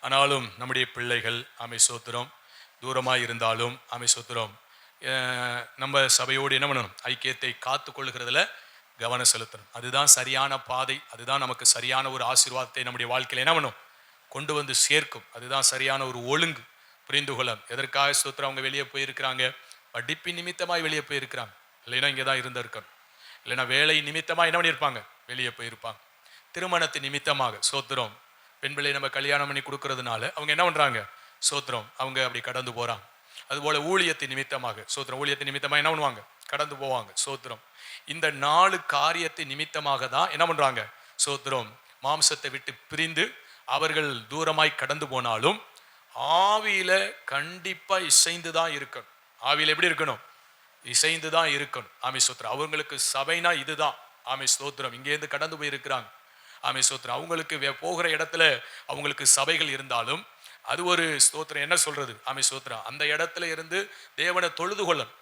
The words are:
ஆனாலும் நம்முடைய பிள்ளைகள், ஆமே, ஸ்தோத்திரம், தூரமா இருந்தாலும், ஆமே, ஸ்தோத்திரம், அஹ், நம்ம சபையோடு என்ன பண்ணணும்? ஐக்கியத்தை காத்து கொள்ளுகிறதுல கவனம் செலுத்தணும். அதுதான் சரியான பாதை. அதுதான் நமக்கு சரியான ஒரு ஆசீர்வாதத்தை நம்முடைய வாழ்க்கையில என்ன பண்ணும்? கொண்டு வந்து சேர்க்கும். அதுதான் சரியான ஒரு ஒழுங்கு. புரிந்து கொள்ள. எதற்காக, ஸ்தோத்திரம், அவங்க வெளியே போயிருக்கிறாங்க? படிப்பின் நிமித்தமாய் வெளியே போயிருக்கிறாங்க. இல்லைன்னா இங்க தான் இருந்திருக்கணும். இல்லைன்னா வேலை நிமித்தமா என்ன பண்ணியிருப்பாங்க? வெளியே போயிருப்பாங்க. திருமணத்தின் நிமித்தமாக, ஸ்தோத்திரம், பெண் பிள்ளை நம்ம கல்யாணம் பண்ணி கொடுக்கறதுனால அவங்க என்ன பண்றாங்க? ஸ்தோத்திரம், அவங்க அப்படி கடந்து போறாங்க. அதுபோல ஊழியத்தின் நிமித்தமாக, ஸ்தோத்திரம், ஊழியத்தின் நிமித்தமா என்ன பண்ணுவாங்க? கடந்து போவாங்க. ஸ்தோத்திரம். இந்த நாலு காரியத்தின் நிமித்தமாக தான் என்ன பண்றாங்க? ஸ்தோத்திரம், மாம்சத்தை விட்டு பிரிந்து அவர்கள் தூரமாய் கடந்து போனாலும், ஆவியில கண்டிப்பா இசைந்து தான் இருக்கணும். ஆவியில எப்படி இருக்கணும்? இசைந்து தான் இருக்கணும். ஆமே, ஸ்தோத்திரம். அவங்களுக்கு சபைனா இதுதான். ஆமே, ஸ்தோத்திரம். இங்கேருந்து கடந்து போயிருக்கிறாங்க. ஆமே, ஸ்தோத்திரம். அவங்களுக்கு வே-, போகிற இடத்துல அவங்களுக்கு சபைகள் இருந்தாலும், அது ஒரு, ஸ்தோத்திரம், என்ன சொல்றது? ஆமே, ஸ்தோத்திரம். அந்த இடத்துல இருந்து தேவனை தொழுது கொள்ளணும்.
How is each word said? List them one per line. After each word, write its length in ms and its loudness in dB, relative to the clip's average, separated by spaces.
ஆனாலும் 560 2
நம்முடைய 360 0
பிள்ளைகள், 540 -2
ஆமே, 280 -10
ஸ்தோத்திரம், 420 -4
தூரமா 400 2
இருந்தாலும், 600 0
ஆமே, 120 -8
ஸ்தோத்திரம், 480 0
அஹ், 760 -2
நம்ம 220 2
சபையோடு 520 4
என்ன 160 4
பண்ணணும்? 240 0
ஐக்கியத்தை 560 -4
காத்து 320 -4
கொள்ளுகிறதுல 580 -2
கவனம் 260 0
செலுத்தணும். 340 -10
அதுதான் 360 2
சரியான 520 4
பாதை. 420 -4
அதுதான் 260 -2
நமக்கு 260 -2
சரியான 440 2
ஒரு 160 -4
ஆசீர்வாதத்தை 580 0
நம்முடைய 340 -2
வாழ்க்கையில 180 -4
என்ன 180 4
பண்ணும்? 220 0
கொண்டு 240 -6
வந்து 220 -2
சேர்க்கும். 480 2
அதுதான் 280 -2
சரியான 440 2
ஒரு 220 -6
ஒழுங்கு. 340 0
புரிந்து 300 0
கொள்ள. 200 0
எதற்காக, 440 0
ஸ்தோத்திரம், 300 0
அவங்க 200 -4
வெளியே 200 -2
போயிருக்கிறாங்க? 760 -2
படிப்பின் 440 -6
நிமித்தமாய் 440 -2
வெளியே 180 0
போயிருக்கிறாங்க. 520 -6
இல்லைன்னா 220 0
இங்க 160 0
தான் 180 2
இருந்திருக்கணும். 540 -8
இல்லைன்னா 200 -2
வேலை 340 6
நிமித்தமா 460 0
என்ன 160 4
பண்ணியிருப்பாங்க? 420 0
வெளியே 200 -4
போயிருப்பாங்க. 500 -10
திருமணத்தின் 500 0
நிமித்தமாக, 580 -2
ஸ்தோத்திரம், 400 -4
பெண் 140 -4
பிள்ளை 180 0
நம்ம 180 -2
கல்யாணம் 360 0
பண்ணி 160 -4
கொடுக்கறதுனால 680 -4
அவங்க 140 -6
என்ன 180 2
பண்றாங்க? 420 2
ஸ்தோத்திரம், 360 -4
அவங்க 240 -2
அப்படி 180 0
கடந்து 320 -4
போறாங்க. 280 -4
அதுபோல 320 0
ஊழியத்தின் 480 2
நிமித்தமாக, 580 -4
ஸ்தோத்திரம், 300 -4
ஊழியத்தின் 220 0
நிமித்தமா 280 -2
என்ன 200 4
பண்ணுவாங்க? 280 -2
கடந்து 300 -4
போவாங்க. 380 -4
ஸ்தோத்திரம். 340 -10
இந்த 260 -2
நாலு 540 4
காரியத்தின் 600 0
நிமித்தமாக 600 -2
தான் 220 2
என்ன 160 2
பண்றாங்க? 420 2
ஸ்தோத்திரம், 480 -4
மாம்சத்தை 480 2
விட்டு 220 -10
பிரிந்து 460 0
அவர்கள் 500 0
தூரமாய் 600 0
கடந்து 320 -2
போனாலும், 560 0
ஆவியில 960 2
கண்டிப்பா 720 -4
இசைந்து 540 2
தான் 200 2
இருக்கணும். 360 -8
ஆவியில 240 4
எப்படி 200 4
இருக்கணும்? 320 0
இசைந்து 460 2
தான் 180 4
இருக்கணும். 400 -2
ஆமே, 160 -4
ஸ்தோத்திரம். 280 0
அவங்களுக்கு 520 -4
சபைனா 440 2
இதுதான். 380 -2
ஆமே, 180 -4
ஸ்தோத்திரம். 500 -2
இங்கேருந்து 340 -4
கடந்து 300 -4
போயிருக்கிறாங்க. 520 -4
ஆமே, 260 0
ஸ்தோத்திரம். 200 -6
அவங்களுக்கு 480 -4
வே-, 220 -2
போகிற 300 0
இடத்துல 540 2
அவங்களுக்கு 380 -2
சபைகள் 420 4
இருந்தாலும், 600 -2
அது 240 -2
ஒரு, 340 2
ஸ்தோத்திரம், 240 -8
என்ன 200 0
சொல்றது? 500 -2
ஆமே, 160 -4
ஸ்தோத்திரம். 320 -10
அந்த 220 -4
இடத்துல 380 -2
இருந்து 480 -4
தேவனை 380 0
தொழுது 400 -2
கொள்ளணும். 180 -2